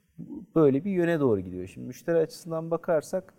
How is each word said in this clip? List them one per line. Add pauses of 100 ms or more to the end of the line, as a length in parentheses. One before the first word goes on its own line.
(540)
Böyle
bir
yöne
doğru
gidiyor.
Şimdi
müşteri
açısından
bakarsak